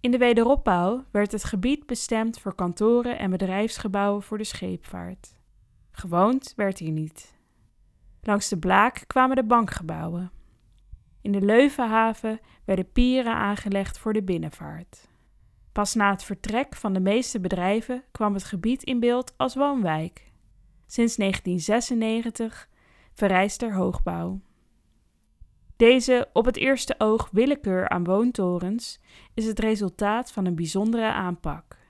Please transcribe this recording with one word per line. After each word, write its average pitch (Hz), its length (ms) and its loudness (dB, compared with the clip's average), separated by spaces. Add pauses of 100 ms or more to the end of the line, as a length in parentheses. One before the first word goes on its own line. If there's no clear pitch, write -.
In 247 100 0
de 247 80 2
wederopbouw 233 920 4
werd 202 220 0
het 214 120 -6
gebied 254 420 -2
bestemd 226 520 -4
voor - 160 -8
kantoren 233 640 0
en 196 120 -2
bedrijfsgebouwen 202 920 -2
voor 214 160 -8
de 214 60 -6
scheepvaart. 185 880 -12 (560)
Gewoond 196 680 0
werd 196 220 -2
hier 160 120 -6
niet. 156 480 -8 (840)
Langs 208 260 0
de 190 100 -2
Blaak 190 480 2
kwamen 262 300 2
de 262 80 2
bankgebouwen. 175 880 -2 (920)
In 202 120 -4
de 196 80 2
Leuvenhaven 226 1000 2 (240)
werden 185 280 -2
pieren 247 420 4
aangelegd 202 640 -4
voor 220 140 -4
de 214 100 0
binnenvaart. 165 840 -8 (640)
Pas 208 220 -2
na 202 160 4
het 190 140 -4
vertrek 220 520 -6
van 202 160 -4
de 190 80 0
meeste 208 400 0
bedrijven 196 680 -2
kwam 208 240 -2
het 196 100 -6
gebied 220 380 -4
in 247 180 -2
beeld 240 360 0
als 254 180 -2
woonwijk. 214 760 -2 (540)
Sinds 233 300 0
negentien 185 440 0
zesennegentig 226 1080 -2 (440)
verrijst 190 500 2
er 220 120 -4
hoogbouw. 180 680 -2 (1400)
Deze 247 560 6
op 226 120 2
het 247 120 0
eerste 262 420 0
oog 220 340 2
willekeur 202 560 0
aan 175 160 0
woontorens 190 960 -2 (340)
is 220 120 -4
het 220 120 -4
resultaat 214 720 -2
van 196 120 -4
een 180 100 0
bijzondere 214 580 -2
aanpak. 165 640 -6 (140)